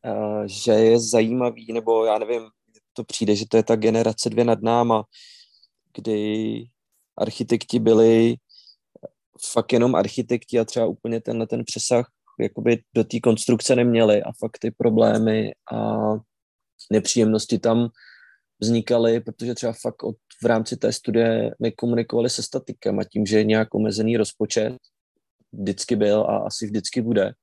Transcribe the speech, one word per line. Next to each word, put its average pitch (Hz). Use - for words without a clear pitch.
Eh, 107
že 101
je 113
zajímavý, 117
nebo 113
já 107
nevím, 113
to 117
přijde, 104
že 104
to 113
je 110
ta 117
generace 113
dvě 113
nad 113
náma, 113
kdy 107
architekti 117
byli 113
fakt -
jenom 120
architekti 117
a 110
třeba 113
úplně 113
tenhle 113
ten 120
přesah -
jakoby 113
do 113
té 117
konstrukce 117
neměli 113
a -
fakt -
ty 117
problémy 110
a 110
nepříjemnosti 110
tam 117
vznikaly, 117
protože 117
třeba 117
fakt -
od, 113
v -
rámci 113
té 110
studie 113
nekomunikovali 117
se 123
statikem 104
a 104
tím, 107
že 107
je 107
nějak 110
omezený 110
rozpočet, 110
vždycky 98
byl 104
a 104
asi 104
vždycky 104
bude 110